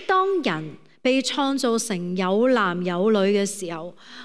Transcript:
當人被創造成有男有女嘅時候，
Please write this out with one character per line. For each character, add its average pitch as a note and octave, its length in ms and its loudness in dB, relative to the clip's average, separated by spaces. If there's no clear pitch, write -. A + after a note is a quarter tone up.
當 F#4+ 340 2
人 D#3 340 -4
被 C4 200 2
創 C#4 340 -2
造 A#3+ 220 0
成 F3+ 400 -4
有 G3 320 2
男 F#3 340 2
有 F3+ 280 2
女 G#3+ 60 4
嘅 G3+ 280 2
時 F#3+ 260 -8
候， E3+ 240 -12